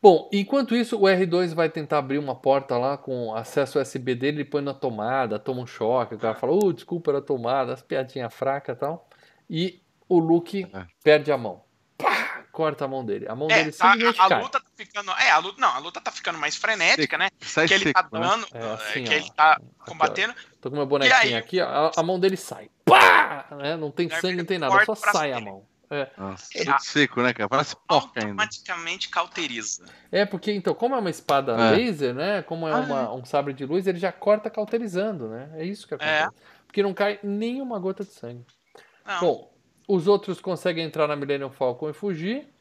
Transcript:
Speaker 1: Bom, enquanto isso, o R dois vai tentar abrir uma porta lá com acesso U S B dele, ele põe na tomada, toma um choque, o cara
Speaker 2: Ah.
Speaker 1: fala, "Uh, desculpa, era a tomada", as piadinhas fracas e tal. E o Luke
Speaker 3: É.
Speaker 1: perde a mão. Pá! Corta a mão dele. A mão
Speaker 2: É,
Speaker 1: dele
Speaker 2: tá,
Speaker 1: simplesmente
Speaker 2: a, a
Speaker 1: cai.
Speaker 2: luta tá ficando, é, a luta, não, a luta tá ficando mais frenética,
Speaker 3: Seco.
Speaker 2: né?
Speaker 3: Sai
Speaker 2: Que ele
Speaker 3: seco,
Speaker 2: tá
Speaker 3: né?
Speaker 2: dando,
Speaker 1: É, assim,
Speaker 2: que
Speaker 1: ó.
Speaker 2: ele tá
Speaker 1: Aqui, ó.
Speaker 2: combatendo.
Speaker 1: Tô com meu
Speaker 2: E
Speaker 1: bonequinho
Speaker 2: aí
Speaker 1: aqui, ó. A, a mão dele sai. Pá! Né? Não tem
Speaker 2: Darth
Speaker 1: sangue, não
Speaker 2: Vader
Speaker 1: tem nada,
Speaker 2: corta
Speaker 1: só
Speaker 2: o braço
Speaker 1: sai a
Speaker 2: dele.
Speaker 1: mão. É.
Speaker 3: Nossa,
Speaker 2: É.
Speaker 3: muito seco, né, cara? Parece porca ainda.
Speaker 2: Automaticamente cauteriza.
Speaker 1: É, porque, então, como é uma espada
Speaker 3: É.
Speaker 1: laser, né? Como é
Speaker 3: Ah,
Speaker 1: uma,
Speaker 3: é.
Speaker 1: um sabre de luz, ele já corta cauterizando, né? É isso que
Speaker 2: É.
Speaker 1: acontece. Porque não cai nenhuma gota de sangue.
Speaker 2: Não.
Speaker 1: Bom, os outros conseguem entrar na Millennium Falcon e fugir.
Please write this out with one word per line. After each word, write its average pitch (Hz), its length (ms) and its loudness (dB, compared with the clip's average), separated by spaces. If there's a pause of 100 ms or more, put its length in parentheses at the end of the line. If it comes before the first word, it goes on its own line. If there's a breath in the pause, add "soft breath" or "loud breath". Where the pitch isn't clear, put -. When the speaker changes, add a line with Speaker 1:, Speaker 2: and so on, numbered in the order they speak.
Speaker 1:
Bom, 180 320 8
enquanto 208 440 0
isso, 233 200 -2
o 196 120 6
R 190 180 4
dois 175 260 0
vai 160 160 2
tentar 156 300 -2
abrir 135 200 -2
uma 139 180 -4
porta 135 420 2
lá 135 180 -2
com 123 380 -6
acesso 131 440 -2
U - 40 2
S 131 160 -6
B 127 160 -2
dele, 139 240 -2
ele 143 60 -4
põe 143 180 -4
na 139 100 -4
tomada, 120 680 -4
toma 127 200 -6
um 120 60 -10
choque, 117 480 -2
o 107 40 -12
cara 110 160 -2
Speaker 2:
Ah. - 60 -12
Speaker 1:
fala, 131 120 0
"Uh, 190 200 4
desculpa, - 380 -6
era 139 80 2
a 135 40 -4
tomada", 127 500 -2
as 131 100 -10
piadinhas 131 500 -6
fracas 135 440 -4
e - 20 -20
tal. 156 300 -6 (420 soft breath)
E 175 320 -4 (260)
o 180 120 6
Luke 170 520 2
Speaker 3:
É. 92 140 -12 (160)
Speaker 1:
perde 147 300 6
a 139 40 2
mão. 107 280 -8 (320)
Pá! - 560 -2
Corta 151 320 -2
a 135 40 -4
mão 131 160 -6
dele. 110 240 -6
A 107 60 -8
mão 143 160 -4
Speaker 2:
É, 220 80 4
Speaker 1:
dele 156 140 0
Speaker 2:
tá, 180 200 6
Speaker 1:
simplesmente 226 280 2
Speaker 2:
a, 190 40 8
a 190 40 6
Speaker 1:
cai. 156 140 4
Speaker 2:
luta 262 180 -4
tá - 60 -20 (100)
ficando, 202 360 -10
é, 247 180 2
a 156 80 6
luta, 190 220 -4
não, 240 80 4
a 127 100 0
luta 156 220 -10
tá - 120 -6
ficando 165 260 -6
mais 147 180 -4
frenética, 196 460 2
Speaker 3:
Seco. 151 160 -2
Speaker 2:
né? 185 100 0 (120)
Speaker 3:
Sai - 280 0
Speaker 2:
Que 190 60 4
ele 196 120 2
Speaker 3:
seco, 156 140 4
Speaker 2:
tá - 180 -4
Speaker 3:
né? 170 100 -2
Speaker 2:
dando, 214 240 0
Speaker 1:
É, 113 220 -8
assim, 110 300 -6
Speaker 2:
que 113 60 -2
Speaker 1:
ó. - 20 2
Speaker 2:
ele 151 200 -2
tá 156 220 6
Speaker 1:
Aqui, - 80 -6 (180)
ó. - 40 -20
Speaker 2:
combatendo. 180 500 -2 (260 loud breath)
Speaker 1:
Tô 127 100 -8
com 139 60 -8
meu 147 80 0
Speaker 2:
E 135 40 -8
Speaker 1:
bonequinho 147 320 4
Speaker 2:
aí 214 140 2
Speaker 1:
aqui, 180 260 -4
ó. 165 60 0
A, 147 300 2
a 165 80 2
mão 185 160 -2
dele 190 160 2
sai. - 340 -14 (140)
Pá! - 680 6
Né? 143 260 -4
Não 156 140 -6
tem 170 160 -2
Speaker 2:
Darth 160 140 -4
Speaker 1:
sangue, 180 160 -4
não 175 80 -4
Speaker 2:
Vader 170 40 -14
Speaker 1:
tem 185 100 -2
nada, 147 140 0
Speaker 2:
corta 202 140 6
Speaker 1:
só 214 60 -4
Speaker 2:
o 208 80 -6
braço 202 180 2
Speaker 1:
sai 147 140 0
a - 40 -4
Speaker 2:
dele. 107 140 -10
Speaker 1:
mão. 98 160 -20 (240)
É. 143 280 -4
Speaker 3:
Nossa, - 360 -12
Speaker 2:
É. 156 120 -2
Speaker 3:
muito 139 180 2
seco, 139 380 2
né, 123 100 2
cara? 113 160 -4
Parece 139 260 -2 (140)
porca 151 280 2
ainda. 107 160 -4
Speaker 2:
Automaticamente 170 760 -8
cauteriza. 151 760 -6 (260 loud breath)
Speaker 1:
É, 196 140 2
porque, 202 260 -6
então, 185 220 -2
como 254 200 -2
é 254 40 -2
uma 202 100 -2
espada 139 480 0
Speaker 3:
É. 113 200 6
Speaker 1:
laser, 156 380 0
né? 180 280 -4
Como 165 260 -6
é 156 40 -2
Speaker 3:
Ah, - 80 0
Speaker 1:
uma, 139 240 -2
Speaker 3:
é. 113 40 -6
Speaker 1:
um 123 160 -10
sabre 143 300 -2
de 139 100 -10
luz, 175 220 -2
ele 180 120 -2
já 180 140 -2
corta 214 380 0
cauterizando, 208 760 -4
né? 120 260 -12
É 160 100 -8
isso 202 240 -10
que - 60 -8
Speaker 2:
É. 151 300 0
Speaker 1:
acontece. - 180 -8 (240 soft breath)
Porque - 160 -2
não 196 100 0
cai 202 300 0
nenhuma 233 560 -4
gota 190 260 -6
de 190 80 -20
sangue. 123 320 -16 (600 soft breath)
Speaker 2:
Não. 196 140 -6
Speaker 1:
Bom, 170 340 -2 (340)
os 180 180 2
outros 196 360 2
conseguem 165 420 -4
entrar 156 240 -2
na 147 80 -2
Millennium 139 340 -4
Falcon 131 380 -4
e 147 60 -8
fugir. 202 520 -6 (140)